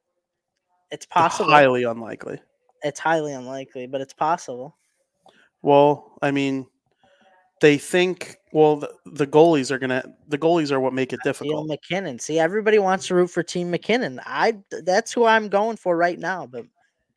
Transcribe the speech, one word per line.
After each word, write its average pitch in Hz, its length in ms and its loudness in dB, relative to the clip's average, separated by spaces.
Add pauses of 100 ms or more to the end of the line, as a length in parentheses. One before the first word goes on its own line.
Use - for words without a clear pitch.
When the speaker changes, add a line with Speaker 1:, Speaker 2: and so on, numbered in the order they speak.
(920)
Speaker 1:
It's - 160 -16
possible. 170 440 0
Speaker 2:
Highly 131 340 6
unlikely. 113 560 -10 (420)
Speaker 1:
It's 147 180 -8
highly 156 320 -2
unlikely, 131 540 -12
but 135 140 -8
it's 135 120 -12
possible. 151 640 -6 (840)
Speaker 2:
Well, 143 580 4
I 143 120 0
mean, 135 340 -2 (920)
they 147 180 6
think, 180 580 -2 (160)
well, 156 240 4
the, 147 160 -12 (140)
the 147 200 -4
goalies 151 440 4
are 131 80 -2
gonna, 127 240 -2 (240)
the 147 100 -4
goalies 160 360 0
are 135 80 0
what 131 120 -2
make 131 200 -4
it 123 120 -8
Speaker 1:
Neil 139 80 0
Speaker 2:
difficult. 151 380 -6
Speaker 1:
McKinnon. 151 500 -8
See, 156 200 -2
everybody 208 400 2
wants 190 260 0
to 185 80 -2
root 180 140 4
for 170 160 -4
Team 175 280 -6
McKinnon. 175 540 -2
I, 180 320 -2 (120)
th-, - 140 -12
that's 185 280 0
who 240 120 2
I'm 220 240 2
going 208 280 -2
for 175 200 -2
right 175 220 0
now, 170 280 -8
but 123 180 -14 (520)